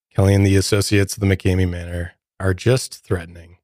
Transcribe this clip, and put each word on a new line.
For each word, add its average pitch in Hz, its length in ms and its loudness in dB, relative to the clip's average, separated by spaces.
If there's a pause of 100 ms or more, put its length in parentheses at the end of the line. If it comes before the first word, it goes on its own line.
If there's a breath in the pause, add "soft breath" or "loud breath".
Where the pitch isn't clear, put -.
(140)
Kelly 98 200 4
and 98 120 4
the 98 100 4
associates 98 600 0
of - 40 -10
the 101 60 0
McCamey 92 420 0
Manor 87 440 -8 (260)
are 95 160 0
just - 500 -2
threatening. 87 600 -8